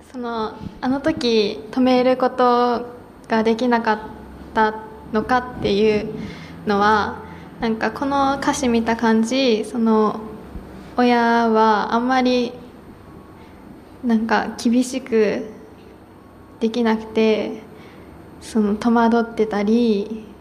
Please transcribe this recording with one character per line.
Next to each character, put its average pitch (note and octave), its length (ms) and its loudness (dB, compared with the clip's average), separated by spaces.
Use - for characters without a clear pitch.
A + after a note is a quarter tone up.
そ C4 80 -14
の、 A#3 360 -6
あ B3+ 80 -2
の C4+ 120 0
時 A#3+ 600 0
止 C4 100 -2
め B3+ 220 6
る B3+ 140 4
こ B3+ 140 2
と A#3+ 560 2
が A3 140 2
で A3+ 140 2
き B3 120 0
な A#3+ 120 2
か A3+ 120 0
っ G#3 60 0
た A3 200 2
の G#3+ 100 0
か B3 160 2
っ B3 220 -6
て G#3 160 0
い G#3+ 240 4
う G#3+ 80 -6
の G3+ 140 2
は、 G#3 380 2
な A#3 80 -2
ん A3 80 0
か A3 140 -2
こ C#4 160 -6
の C#4 320 0
歌 C#4 160 -2
詞 C4+ 140 -2
見 A#3 140 2
た A3+ 140 0
感 A3+ 260 2
じ、 A#3 420 2
そ B3 140 -8
の、 A3 420 2
親 A#3 540 4
は A3 440 2
あ A#3 40 2
ん A#3+ 100 -2
ま C4 140 2
り、 B3 300 2
な A#3 120 2
ん A3 100 0
か G#3+ 360 -2
厳 B3 220 4
し B3+ 160 -6
く A3 460 0
で A3+ 80 0
き A#3 160 -2
な A3 120 2
く A3 100 -6
て、 A3 560 0
そ - 180 -2
の、 G#3 160 2
戸 A#3 160 0
惑 A#3 300 4
っ - 20 2
て A3+ 220 -2
た G#3 160 -2
り A3 640 0